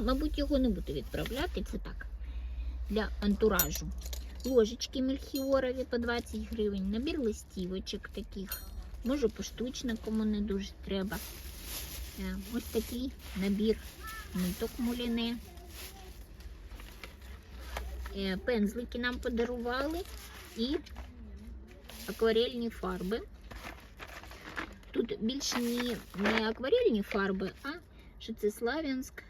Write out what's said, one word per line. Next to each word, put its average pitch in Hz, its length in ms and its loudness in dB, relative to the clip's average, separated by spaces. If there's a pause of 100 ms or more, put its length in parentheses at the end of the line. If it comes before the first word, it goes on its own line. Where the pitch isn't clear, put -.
мабуть, 269 320 4
його 285 220 6
не 262 100 6
буду 180 240 0
відправляти, 190 680 -2
це - 140 -4
так, - 280 -8 (840)
для 208 180 2 (140)
антуражу. 196 680 6 (580)
Ложечки 247 560 6
мельхіорові 269 880 2
по 247 80 2
двадцять 233 560 0
гривень, 202 380 2
набір 294 280 2
листівочок 190 920 -2
таких. - 520 -8 (440)
Можу 240 240 4
поштучно, 233 640 -4 (120)
кому 220 200 2
не 208 160 4
дуже 196 280 0 (160)
треба. 196 320 0 (1000)
Е, 190 160 -2 (200)
ось 240 80 -2
такий 240 480 0 (300)
набір 208 360 4 (580)
ниток 185 420 2
муліне. 233 600 2 (2750)
Е, 190 280 2
пензлики 233 540 2
нам 247 160 2
подарували 247 840 2 (560)
і 262 200 2 (1300)
акварельні 233 600 4
фарби. 185 520 -2 (1700)
Тут - 300 2
більше 254 380 0
не, 240 360 2 (200)
не 220 340 4
акварельні 262 520 6
фарби, 196 500 2 (120)
а 277 40 -4 (520)
що 226 140 -6
це 214 180 2
Слав'янськ, 269 800 -2